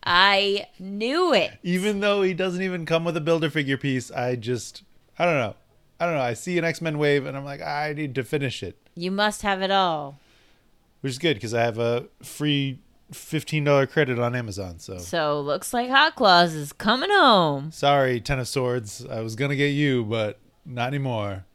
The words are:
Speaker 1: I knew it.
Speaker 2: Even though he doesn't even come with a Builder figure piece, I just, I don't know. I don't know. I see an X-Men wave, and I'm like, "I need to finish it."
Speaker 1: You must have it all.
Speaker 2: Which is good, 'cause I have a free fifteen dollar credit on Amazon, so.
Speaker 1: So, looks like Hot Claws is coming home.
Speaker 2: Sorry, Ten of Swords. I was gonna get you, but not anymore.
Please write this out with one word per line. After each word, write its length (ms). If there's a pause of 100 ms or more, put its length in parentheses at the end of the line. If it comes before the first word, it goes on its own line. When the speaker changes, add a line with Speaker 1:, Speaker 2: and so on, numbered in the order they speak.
Speaker 1:
I 580 (120)
knew 540
it. 180 (120)
Speaker 2:
Even 360
though 220
he 120
doesn't 280
even 240
come 180
with 140
a 40
Builder 280
figure 260
piece, 340
I 280
just, 460 (360)
I 60
don't 80
know. 220 (440)
I 60
don't 100
know. 60
I 120
see 240
an 60
X-Men 340
wave, 280
and 100
I'm 80
like, 180
"I 320
need 220
to 80
finish 400
it." 140 (180)
Speaker 1:
You 160
must 300
have 200
it 100
all. 460 (840)
Speaker 2:
Which 100
is 80
good, 220
'cause 120
I 100
have 140
a 280 (180)
free 560 (320)
fifteen 540
dollar 200
credit 320
on 160
Amazon, 460
so. 180
Speaker 1:
So, 440
looks 320
like 160
Hot 260
Claws 380
is 180
coming 380
home. 640
Speaker 2:
Sorry, 480
Ten 180
of 80
Swords. 580
I 140
was 160
gonna 220
get 140
you, 340
but 340 (260)
not 220
anymore. 560 (120)